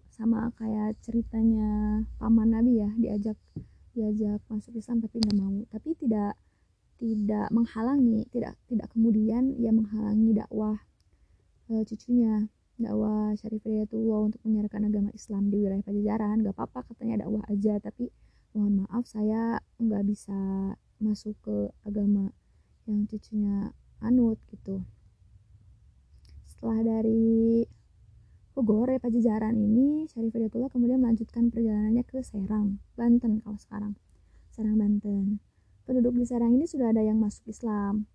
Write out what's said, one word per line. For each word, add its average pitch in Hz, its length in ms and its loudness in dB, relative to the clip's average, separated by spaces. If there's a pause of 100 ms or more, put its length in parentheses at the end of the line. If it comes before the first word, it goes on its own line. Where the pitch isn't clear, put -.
(120)
sama 226 480 -2
kayak 220 420 -4
ceritanya 220 1000 0 (180)
paman 226 320 4
Nabi 226 320 4
ya, 208 80 -2
diajak, 214 460 -2 (580)
diajak 214 480 -2
masuk 220 320 -8
Islam 233 240 -2
tapi 220 160 -8
nggak 208 220 2
mau. 196 260 -2
Tapi 302 320 -8
tidak, 214 400 -2 (640)
tidak 214 480 -2
menghalangi, 233 800 2
tidak, - 240 -6 (160)
tidak 226 240 -4
kemudian 226 640 2
ia 226 160 2
menghalangi 214 640 2
dakwah, 214 400 -4 (920)
eh, 220 100 0
cucunya, 220 640 2 (300)
dakwah 214 600 0
Syarif 214 280 -8
Hidayatullah 214 640 0
untuk 214 160 -6
menyiarkan 208 480 0
agama 208 240 0
Islam 202 320 -2
di 202 80 2
wilayah 196 280 0
Pajajaran. 208 600 0
"Nggak 196 120 -4
apa-apa," - 360 -10
katanya, 226 320 -4
"dakwah 208 240 -4
aja, 208 320 -2
tapi 240 320 -10 (400)
mohon 208 320 0
maaf 240 240 -4
saya 220 520 -2 (200)
nggak 208 240 0
bisa 196 720 -4 (260)
masuk 214 440 -4
ke 208 120 -4 (280)
agama 202 480 0 (520)
yang 208 240 -2
cucunya 208 640 -4 (320)
anut," 233 320 4 (160)
gitu. 190 320 -10 (1600)
Setelah 226 400 -4
dari 226 800 2 (880)
Bogor, 226 400 2
dari 262 80 0
Pajajaran 220 560 0
ini, 262 560 2
Syarif 226 240 -4
Hidayatullah 233 400 -4
kemudian 254 300 2
melanjutkan 233 480 0
perjalanannya 220 500 2
ke 254 220 -8
Serang, 202 580 -2 (160)
Banten 233 460 4
kalau 208 160 -10
sekarang. 208 320 -8 (580)
Serang, 214 300 0
Banten. 208 580 0 (480)
Penduduk 247 320 2
di 247 80 0
Serang 233 300 4
ini 294 100 2
sudah 262 240 0
ada 220 100 4
yang 214 220 2
masuk 208 240 -6
Islam 208 680 -4